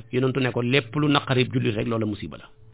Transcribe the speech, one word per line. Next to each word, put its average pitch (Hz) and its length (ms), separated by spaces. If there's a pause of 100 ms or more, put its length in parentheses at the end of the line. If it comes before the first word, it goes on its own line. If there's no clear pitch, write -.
(120)
Yonent 131 240
ne 127 140
ko, 120 120
"Lépp 120 340
lu 147 120
naqari 131 440
jullit 120 240
rek, 120 100
loola 113 200
musiba 85 320
la." - 60 (300)